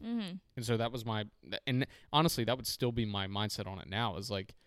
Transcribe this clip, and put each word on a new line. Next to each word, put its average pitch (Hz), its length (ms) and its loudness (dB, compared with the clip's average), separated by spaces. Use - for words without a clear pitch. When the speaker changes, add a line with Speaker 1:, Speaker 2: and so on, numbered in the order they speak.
Speaker 1:
Mm-hmm. 214 320 -4
Speaker 2:
And 120 100 -4
so 120 100 2
that 117 160 0
was 120 140 -6
my, 107 180 0
th-, 92 240 -8
and 131 200 2
honestly, 151 320 6
that 120 120 4
would 131 100 -8
still 120 260 0
be 117 140 2
my 98 200 0
mindset 101 400 -2
on 95 140 -6
it - 80 -14
now, 101 280 0
is, 104 140 -6
like, 98 240 -2